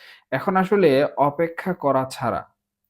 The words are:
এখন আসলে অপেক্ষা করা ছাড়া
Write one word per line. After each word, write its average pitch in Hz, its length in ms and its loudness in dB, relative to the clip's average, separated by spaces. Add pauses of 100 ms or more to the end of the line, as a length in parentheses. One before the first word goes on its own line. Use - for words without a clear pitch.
(320)
এখন 160 240 -2
আসলে 190 340 4 (340)
অপেক্ষা 165 500 -4
করা 131 360 0
ছাড়া 107 320 -4 (480)